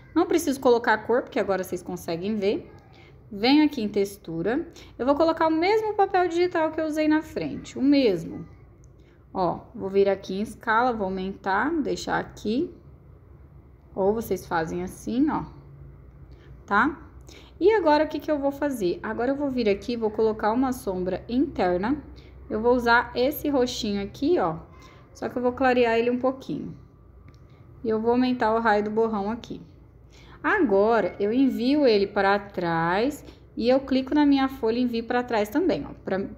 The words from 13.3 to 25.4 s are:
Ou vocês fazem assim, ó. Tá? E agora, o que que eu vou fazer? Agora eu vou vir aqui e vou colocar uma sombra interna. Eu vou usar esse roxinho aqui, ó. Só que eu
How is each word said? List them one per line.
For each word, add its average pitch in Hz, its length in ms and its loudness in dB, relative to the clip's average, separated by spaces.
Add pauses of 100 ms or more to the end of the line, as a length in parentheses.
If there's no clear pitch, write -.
Ou 202 220 2
vocês 208 320 -6
fazem 175 360 -4
assim, 226 460 -2
ó. 180 140 -2 (1200)
Tá? 240 400 0 (540)
E 359 140 6
agora, 311 320 4
o - 20 -2
que 302 120 -8
que 311 120 -6
eu 294 80 0
vou 277 120 0
fazer? 262 520 -2
Agora 220 280 -2
eu 277 40 -2
vou 285 160 -2
vir 240 180 0
aqui 196 240 -2
e 240 40 -4
vou 220 120 -2
colocar 214 420 0
uma 254 220 0
sombra 185 560 -4
interna. 233 720 0 (460)
Eu 220 120 -4
vou 240 120 4
usar 240 420 2
esse 285 340 -2
roxinho 247 520 -2
aqui, 277 380 -2
ó. 165 180 0 (560)
Só - 160 -8
que 240 80 -8
eu 247 40 -2